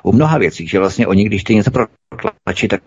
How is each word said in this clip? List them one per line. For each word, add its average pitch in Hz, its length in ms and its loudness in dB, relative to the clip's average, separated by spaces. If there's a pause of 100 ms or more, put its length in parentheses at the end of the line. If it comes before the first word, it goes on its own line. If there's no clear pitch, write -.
u 95 100 0
mnoha 156 260 4
věcí, 85 300 -2
že 98 100 0
vlastně 95 280 0
oni, 95 180 2
když 107 160 -2
chtějí 113 160 0
něco 104 140 2
protlačit, - 1000 -6
tak - 180 -2